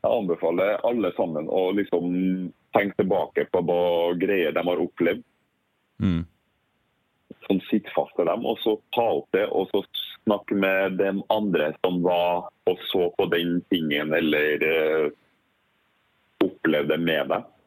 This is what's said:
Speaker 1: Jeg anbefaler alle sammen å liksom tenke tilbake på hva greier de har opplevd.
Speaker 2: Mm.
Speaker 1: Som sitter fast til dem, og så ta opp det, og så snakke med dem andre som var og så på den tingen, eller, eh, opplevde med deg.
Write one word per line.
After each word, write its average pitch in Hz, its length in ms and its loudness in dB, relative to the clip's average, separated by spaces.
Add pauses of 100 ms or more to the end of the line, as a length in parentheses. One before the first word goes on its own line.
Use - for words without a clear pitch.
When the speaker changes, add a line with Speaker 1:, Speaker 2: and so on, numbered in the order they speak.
Speaker 1:
Jeg 107 60 2
anbefaler 92 680 0
alle 110 320 0
sammen 80 360 -4
å 92 220 2
liksom 95 340 0 (640)
tenke 101 280 0
tilbake 92 500 0
på 90 160 0
hva 87 160 2 (360)
greier 90 380 0
de 82 100 -2
har 87 160 0
opplevd. 87 440 -2 (760)
Speaker 2:
Mm. 90 200 0 (1200)
Speaker 1:
Som 95 200 -2
sitter - 300 -2
fast - 240 -2
til 87 120 0
dem, 92 180 -2
og 110 140 -2
så 107 180 0 (120)
ta 120 200 0
opp 76 220 -2
det, 98 160 0
og 92 240 -2
så 98 120 0 (340)
snakke 104 380 -2
med 95 440 0
dem 98 280 0
andre 87 480 0
som 90 280 0
var 87 480 0 (120)
og - 200 0
så 90 280 0
på 95 160 0
den 87 380 0
tingen, 78 480 -2
eller, 76 500 0
eh, 78 460 2 (1300)
opplevde 78 580 0
med 80 300 0
deg. 92 160 -2 (220)